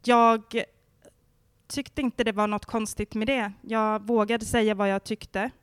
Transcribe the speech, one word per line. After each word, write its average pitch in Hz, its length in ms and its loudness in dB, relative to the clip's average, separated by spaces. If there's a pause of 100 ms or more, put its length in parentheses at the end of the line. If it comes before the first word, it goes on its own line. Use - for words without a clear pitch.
jag 233 600 2 (1040)
tyckte - 340 -8
inte 247 220 -2
det 220 80 0
var 208 160 0
något 208 180 -4
konstigt 214 480 -6
med 220 140 -2
det. 240 240 0 (100)
Jag 214 460 -2
vågade 220 380 2
säga 214 300 2
vad 202 140 2
jag 196 140 0
tyckte 214 480 -6 (120)